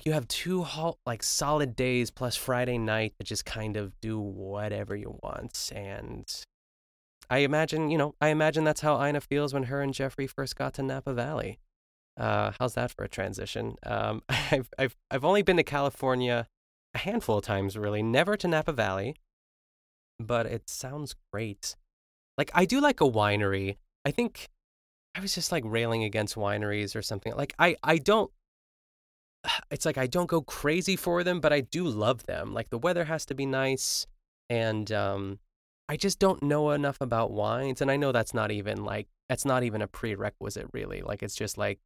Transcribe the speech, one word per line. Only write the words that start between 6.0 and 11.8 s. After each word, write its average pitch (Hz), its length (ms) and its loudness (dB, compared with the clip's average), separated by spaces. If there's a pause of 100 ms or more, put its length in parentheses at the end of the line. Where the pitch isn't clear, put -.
I 127 80 2
imagine, 151 520 2
you 165 60 2
know, 147 240 2
I 151 80 4
imagine 156 360 4
that's 151 180 2
how 147 200 2
Ina 147 200 0
feels 143 320 0
when 135 100 -2
her 139 160 -4
and 139 140 -2
Jeffrey 135 320 -4
first - 300 -8
got 135 180 -4
to 135 80 -4
Napa 135 320 -4
Valley. 120 440 -4 (600)